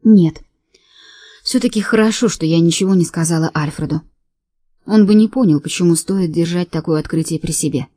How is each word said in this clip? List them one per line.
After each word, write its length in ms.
Нет. 400
Всё-таки 380
хорошо, 480
что 160
я 160
ничего 340
не 120
сказала 480
Альфреду. 480
Он 220
бы 80
не 140
понял, 320
почему 360
стоит 340
держать 380
такое 320
открытие 400
при 120
себе. 340